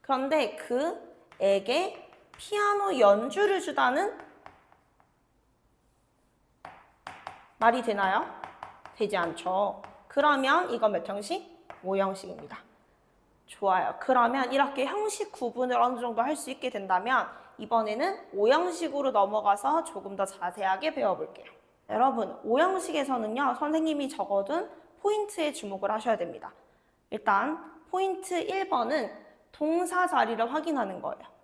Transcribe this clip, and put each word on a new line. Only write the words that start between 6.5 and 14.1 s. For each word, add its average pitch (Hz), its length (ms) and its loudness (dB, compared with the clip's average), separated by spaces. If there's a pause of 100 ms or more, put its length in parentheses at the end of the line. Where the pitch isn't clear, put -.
말이 233 240 4
되나요? 202 560 0 (600)
되지 202 180 0
않죠. 180 640 -2 (260)
그러면 285 600 4
이건 220 220 2
몇 175 160 -4
형식? 208 400 -6 (360)
오 190 120 0
형식입니다. 185 640 -4 (880)
좋아요. 185 540 0
그러면 247 520 2